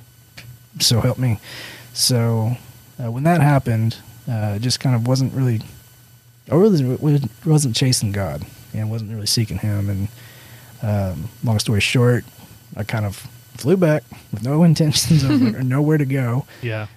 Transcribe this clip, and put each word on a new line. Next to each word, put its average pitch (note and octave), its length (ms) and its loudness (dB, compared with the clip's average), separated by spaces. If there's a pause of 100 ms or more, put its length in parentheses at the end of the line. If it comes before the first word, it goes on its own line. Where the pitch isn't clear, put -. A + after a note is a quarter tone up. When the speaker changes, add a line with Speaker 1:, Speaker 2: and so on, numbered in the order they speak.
(800)
Speaker 1:
so A2+ 220 2
help B2 160 0
me. B2 220 0 (540)
So, A#2 640 0 (460)
uh, A#2 80 -6
when B2+ 120 -6
that E3+ 180 4
happened, B2 560 2 (300)
uh, G#2+ 280 -2
it G#2 60 -4
just B2 180 -2
kind C3 160 2
of A2+ 120 0
wasn't B2+ 260 0
really, B2 280 0 (880)
I - 40 0
really F#3 260 4 (140)
w-, D3 240 2 (260)
wasn't D3 300 2
chasing B2 360 0
God F2+ 320 -4 (300)
and A2 160 -4
wasn't A2 240 -8
really G#2+ 140 -8
seeking A2 320 -2
him. G2+ 300 -2
And, G2 180 -4 (720)
um, G2 480 -2 (140)
long A2 160 0
story G#2 220 0
short, A#2+ 440 2 (500)
I G#2 80 -8
kind G#2+ 220 -4
of - 220 -10 (300)
flew F3 200 0
back D3+ 260 2 (280)
with G#2 120 -8
no D3 200 2
<laughs> E3+ 60 8
intentions D#3 540 2
of C3+ 80 2
Speaker 2:
<laughs> A3 240 2
Speaker 1:
or C3 80 -4
nowhere D3 360 2
to D3 60 2
go. C3 400 -2 (180)
Speaker 2:
Yeah. A2 340 -6